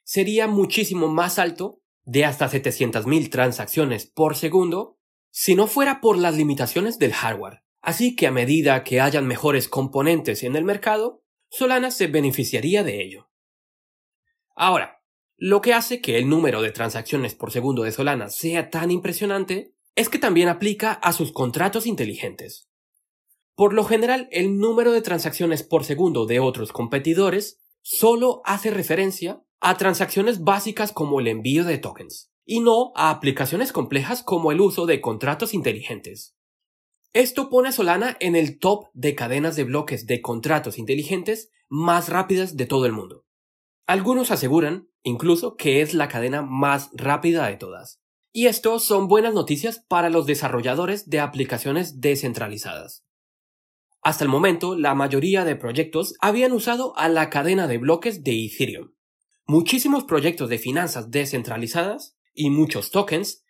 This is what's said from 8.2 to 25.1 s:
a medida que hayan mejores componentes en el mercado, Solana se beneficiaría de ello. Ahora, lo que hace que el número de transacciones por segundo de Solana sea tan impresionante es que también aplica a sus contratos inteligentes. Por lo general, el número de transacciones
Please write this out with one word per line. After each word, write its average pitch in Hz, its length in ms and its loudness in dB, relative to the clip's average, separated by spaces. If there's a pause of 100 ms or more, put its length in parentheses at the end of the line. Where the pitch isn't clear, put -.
a 131 60 2
medida 131 500 4
que 127 180 0
hayan 139 260 2
mejores 127 420 0
componentes 139 720 0
en 127 140 -2
el 160 80 0
mercado, 214 600 -2 (240)
Solana 254 440 0
se 185 160 0
beneficiaría 143 760 0
de 101 220 -4
ello. 98 260 -18 (1300)
Ahora, 170 480 0 (320)
lo 196 240 2
que 233 140 4
hace 233 260 -2
que 117 160 -2
el 127 120 2
número 147 320 4
de 110 120 -2
transacciones 117 640 -4
por 110 160 -8
segundo 123 320 0
de 110 80 -4
Solana 135 380 -2
sea 165 400 -4
tan 170 200 -2
impresionante 190 840 -4 (240)
es 233 120 2
que 302 100 -4
también 175 300 4
aplica 208 440 -2
a 180 200 -2
sus 160 200 -4
contratos 175 540 -2
inteligentes. 113 800 -8 (880)
Por 202 180 6
lo 214 120 2
general, 233 480 2
el 196 260 0
número 233 320 4
de 226 120 2
transacciones 165 600 -2